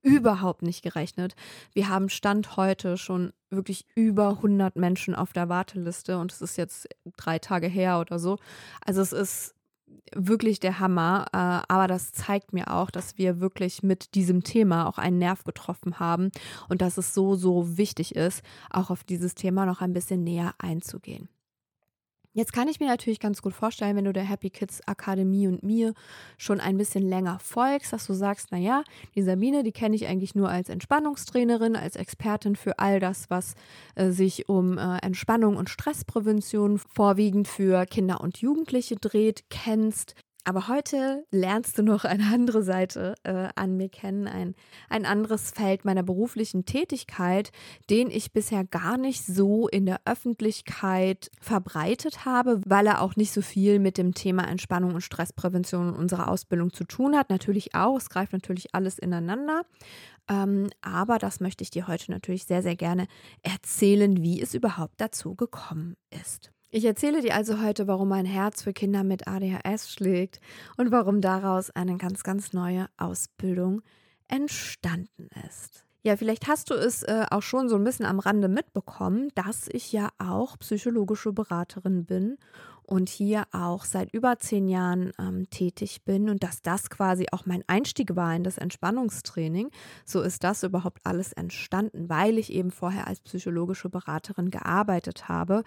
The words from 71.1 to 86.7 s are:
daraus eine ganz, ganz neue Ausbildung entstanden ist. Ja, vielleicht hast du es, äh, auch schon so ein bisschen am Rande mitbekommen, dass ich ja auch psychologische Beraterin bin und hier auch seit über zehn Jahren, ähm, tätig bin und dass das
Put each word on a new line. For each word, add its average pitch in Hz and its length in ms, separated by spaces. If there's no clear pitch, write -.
daraus 190 480
eine 180 260
ganz, 185 280
ganz 196 280
neue 180 360
Ausbildung 180 840
entstanden - 1000
ist. - 380
Ja, 208 140
vielleicht 220 320
hast 302 200
du 302 40
es, - 300
äh, 220 280
auch 208 100
schon 254 280
so 220 80
ein 196 80
bisschen 240 200
am 190 140
Rande 202 300
mitbekommen, 208 840
dass - 360
ich - 240
ja 208 240
auch 196 420
psychologische 214 720
Beraterin 185 720
bin 190 340
und 185 260
hier 208 420
auch 180 320
seit 190 300
über 240 260
zehn 196 300
Jahren, 180 500
ähm, 185 300
tätig - 560
bin 196 240
und 196 120
dass 175 200
das 185 280